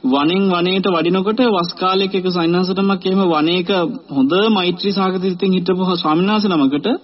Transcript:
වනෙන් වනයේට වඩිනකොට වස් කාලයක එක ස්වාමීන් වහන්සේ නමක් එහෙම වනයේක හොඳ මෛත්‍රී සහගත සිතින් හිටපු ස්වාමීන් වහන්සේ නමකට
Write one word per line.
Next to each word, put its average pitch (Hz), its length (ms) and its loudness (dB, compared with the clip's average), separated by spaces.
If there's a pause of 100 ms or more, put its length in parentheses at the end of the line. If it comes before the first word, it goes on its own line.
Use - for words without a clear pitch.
වනෙන් 147 460 0
වනයේට 185 400 0
වඩිනකොට 185 560 0
වස් 180 300 0
කාලයක 190 400 -2
එක 185 120 -2
ස්වාමීන් 175 300 0
වහන්සේ 185 220 0
නමක් 196 260 0
එහෙම 190 240 2
වනයේක 170 420 0 (380)
හොඳ 139 240 0 (180)
මෛත්‍රී 185 440 0
සහගත 190 300 -2
සිතින් 190 300 -2
හිටපු 185 300 0 (120)
ස්වාමීන් 165 340 0
වහන්සේ 208 220 0
නමකට 143 360 0 (160)